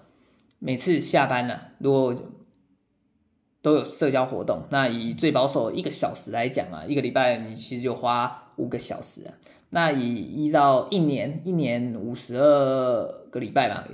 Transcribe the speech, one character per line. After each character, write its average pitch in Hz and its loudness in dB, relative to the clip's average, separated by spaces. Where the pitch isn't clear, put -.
每 131 -2
次 156 2
下 143 2
班 123 0
呢， 117 -6
如 139 2
果 131 2
都 151 4
有 127 2
社 - 0
交 127 2
活 110 -6
动， 104 -2
那 135 2
以 117 -4
最 160 2
保 131 4
守 120 0
一 180 -4
个 - -6
小 - -2
时 - -12
来 117 -2
讲 131 -2
啊， 78 -12
一 123 -4
个 139 0
礼 123 -2
拜 123 2
你 110 -10
其 117 -10
实 120 -6
就 123 -2
花 120 -2
五 127 -4
个 127 -6
小 - -8
时 - -14
啊。 - -18
那 165 2
以， 120 0
依 123 -2
照 139 6
一 202 0
年， 143 0
一 185 -4
年 123 -2
五 110 -6
十 123 -8
二 135 4
个 127 -6
礼 117 -6
拜 131 2
吧， 95 -4